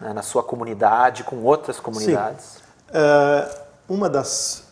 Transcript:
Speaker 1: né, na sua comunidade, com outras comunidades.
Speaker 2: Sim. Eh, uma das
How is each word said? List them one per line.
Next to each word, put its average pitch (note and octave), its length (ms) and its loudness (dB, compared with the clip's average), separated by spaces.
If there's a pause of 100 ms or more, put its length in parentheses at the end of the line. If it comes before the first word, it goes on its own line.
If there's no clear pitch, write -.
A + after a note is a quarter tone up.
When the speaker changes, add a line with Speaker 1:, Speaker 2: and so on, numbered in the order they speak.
Speaker 1:
né, A2 120 -8
na G#2 100 -6
sua - 220 -2
comunidade, A#2 800 0
com A#2+ 180 -8
outras C3+ 380 0
comunidades. A2 640 -2
Speaker 2:
Sim. - 160 -20 (340)
Eh, D3 640 4 (300)
uma F#3+ 200 -2
das - 640 -4